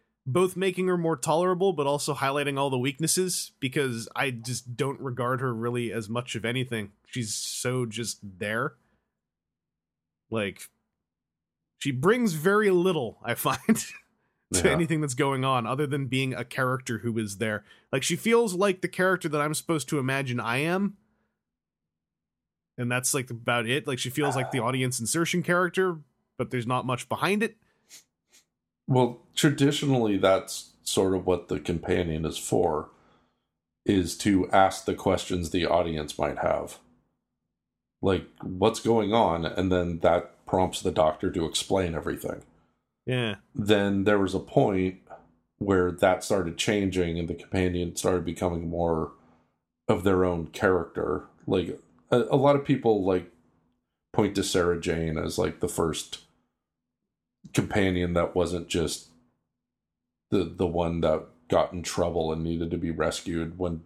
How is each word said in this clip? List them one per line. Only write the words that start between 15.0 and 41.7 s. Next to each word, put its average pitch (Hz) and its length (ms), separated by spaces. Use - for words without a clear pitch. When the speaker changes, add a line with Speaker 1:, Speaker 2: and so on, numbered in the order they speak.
Speaker 1:
that's 143 140
going 135 300
on, 127 220
other 135 180
than 139 220
being 131 260
a 101 120
character 127 540
who 117 200
is 101 180
there. 107 260
Like, 135 120
she 175 120
feels 226 400
like 190 260
the 175 60
character 180 420
that 147 120
I'm 151 120
supposed 151 360
to 151 100
imagine 131 400
I 113 180
am. 185 400
And 123 140
that's, 127 220
like, 131 160
about 120 380
it. 147 200
Like, 131 120
she 131 100
feels 143 260
like 131 160
the 135 80
audience 127 420
insertion 160 420
character, 180 540
but 123 120
there's 123 180
not 127 180
much 127 240
behind 180 340
it. - 140
Speaker 2:
Well, 127 320
traditionally, 139 840
that's 95 540
sort 95 300
of 92 140
what 90 220
the 90 100
companion 82 680
is 76 120
for, 82 520
is 92 340
to 98 320
ask 95 340
the 95 100
questions 90 540
the 85 180
audience 80 500
might 73 220
have. 78 380
Like, 90 240
"What's 95 380
going 110 340
on?" 87 320
And 92 260
then 87 280
that 87 480
prompts 92 340
the 92 100
Doctor 78 400
to 85 140
explain 90 480